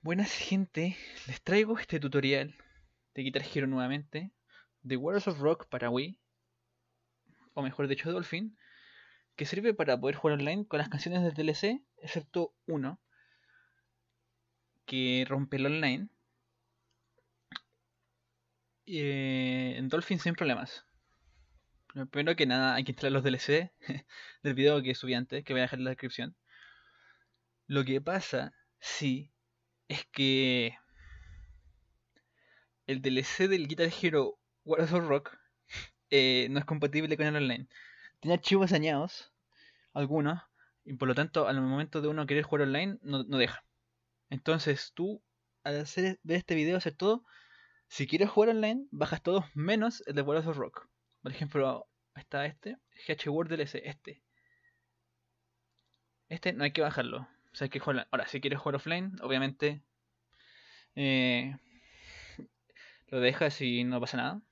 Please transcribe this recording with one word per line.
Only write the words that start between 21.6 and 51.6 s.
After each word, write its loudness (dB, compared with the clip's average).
Primero 0
que 4
nada, 4
hay 0
que -6
instalar 0
los 2
D 4
L 0
C 0
<laughs> -8
del 0
video 6
que 0
subí -4
antes, -4
que -6
voy 2
a 4
dejar -6
en -4
la -2
descripción. -8
Lo 0
que 0
pasa, -4
sí, -4
es -8
que 2
el -2
D 0
L 2
C 2
del 2
Guitar 0
Hero 2
Warriors 2
of 2
Rock, 0
eh, 6
no 0
es -2
compatible 0
con 0
el 0
online. 0
Tiene 2
archivos 4
dañados, 0
algunos, 0
y -10
por -2
lo 4
tanto, 2
al 2
momento 0
de 2
uno -2
querer 2
jugar 2
online, -2
no, -4
no -2
deja. 2
Entonces 0
tú, -4
al -2
hacer, -2
ver 0
este 0
video, 4
hacer 0
todo, 2
si -4
quieres 4
jugar 8
online, 2
bajas -2
todos 2
menos 0
el -4
de 2
Warriors 2
of -2
Rock. -6
Por -8
ejemplo, -2